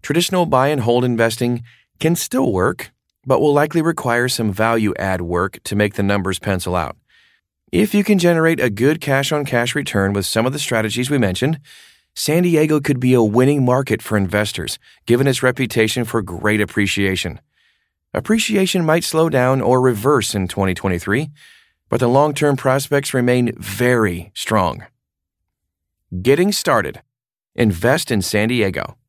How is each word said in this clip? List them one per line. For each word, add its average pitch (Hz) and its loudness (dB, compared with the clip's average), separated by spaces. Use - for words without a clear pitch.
Traditional 175 0
buy 139 2
and 147 0
hold 120 2
investing 120 0
can 165 2
still 254 -2
work, 95 -2
but 131 4
will 147 2
likely 151 0
require 123 0
some 113 -2
value 110 0
add 95 -4
work 87 -4
to 104 -6
make 104 2
the 107 -2
numbers 98 -2
pencil 92 -4
out. 78 -4
If 202 0
you 208 2
can 208 4
generate 165 2
a 123 0
good 127 0
cash 139 -2
on 147 -2
cash 123 -2
return 101 -2
with 98 -2
some 113 0
of 131 -2
the 147 -8
strategies 117 -2
we 143 0
mentioned, 120 0
San 160 0
Diego 156 2
could 139 -2
be 127 4
a 120 6
winning 127 4
market 127 0
for 110 -2
investors, 98 -2
given 123 4
its 127 0
reputation 123 0
for 113 -2
great 104 -2
appreciation. 98 -2
Appreciation 196 0
might 160 2
slow 160 0
down 131 2
or 127 4
reverse 123 2
in 95 -2
twenty 95 -2
twenty-three, 98 -2
but 120 0
the 123 2
long-term 143 2
prospects 135 -2
remain 123 2
very 101 -2
strong. 92 -2
Getting 156 4
started. 110 -2
Invest 117 0
in 104 0
San 107 -2
Diego. 98 -2